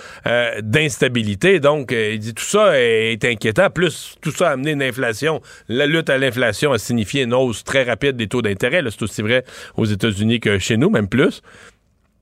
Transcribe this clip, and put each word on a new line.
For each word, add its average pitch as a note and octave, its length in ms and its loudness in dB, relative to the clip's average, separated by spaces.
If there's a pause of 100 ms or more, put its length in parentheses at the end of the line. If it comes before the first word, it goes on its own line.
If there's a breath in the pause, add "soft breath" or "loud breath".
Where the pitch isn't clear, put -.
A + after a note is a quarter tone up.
(280 loud breath)
euh, A#2 340 0
d'instabilité. B2 960 2
Donc, C#3+ 320 2
euh, A2 220 0
il A2 60 -6
dit A2 140 -8
tout - 120 -10
ça F#3+ 340 4
est, A2+ 320 4
est A2+ 140 -2
inquiétant. A#2 440 2
Plus, - 520 -4
tout D#3 100 -4
ça F3 180 2
a - 40 0
amené C3+ 180 -4
une C#3+ 120 -2
inflation. B2+ 580 -2 (260 loud breath)
La C3 200 0
lutte D#3+ 220 0
à C#3 80 2
l'inflation B2+ 540 0
a B2 60 2
signifié A#2+ 460 -2
une A#2+ 100 -4
hausse B2+ 320 0
très C3+ 180 2
rapide B2 320 -2
des A#2 120 -4
taux B2 140 -2
d'intérêt. A#2+ 400 0
Là, B2 100 -4
c'est - 100 -10
aussi A2+ 200 -6
vrai A#2+ 220 2 (320 loud breath)
aux A2+ 100 0
États-Unis G#2+ 540 0
que G#2 180 2
chez G#2+ 200 0
nous, D3 120 4
même A2 200 0
plus. C#3+ 320 0 (800 loud breath)